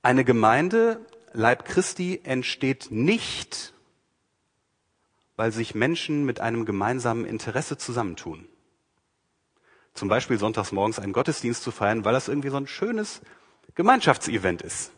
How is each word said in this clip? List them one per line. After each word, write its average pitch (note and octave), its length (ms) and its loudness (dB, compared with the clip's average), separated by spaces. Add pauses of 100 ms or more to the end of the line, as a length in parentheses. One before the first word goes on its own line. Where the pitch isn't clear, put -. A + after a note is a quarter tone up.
Eine B2+ 240 6
Gemeinde, F3 760 4 (280)
Leib A#2 340 2
Christi, F3+ 580 -2
entsteht C3 680 -4
nicht, - 800 -2 (1600)
weil A2 140 0
sich A2+ 240 -4
Menschen D3 500 0
mit B2 140 -2
einem A#2 260 -2
gemeinsamen A2+ 600 -2
Interesse A#2 520 -6
zusammentun. F2+ 720 -8 (1500)
Zum G2 160 -4
Beispiel A#2+ 280 2
sonntags G#2 340 0
morgens G#2 280 0
einen G2 140 -6
Gottesdienst A#2+ 500 -2
zu A#2+ 80 -6
feiern, G#2+ 340 0
weil A2+ 80 4
das C3 140 0
irgendwie C#3 220 -2
so C#3 80 -4
ein C#3 100 -6
schönes G#3+ 540 -6 (540)
Gemeinschaftsevent A#2+ 880 2
ist. - 360 -10